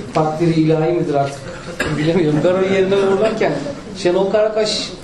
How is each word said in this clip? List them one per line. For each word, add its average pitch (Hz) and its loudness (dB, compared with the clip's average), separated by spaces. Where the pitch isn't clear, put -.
Takdiri 160 0
ilahi 160 2
midir 160 -2
artık 139 0
bilemiyorum. 151 2
Garo'yu 190 2
yerine 190 2
uğurlarken 196 2
Şenol 190 2
Karakaş, 214 0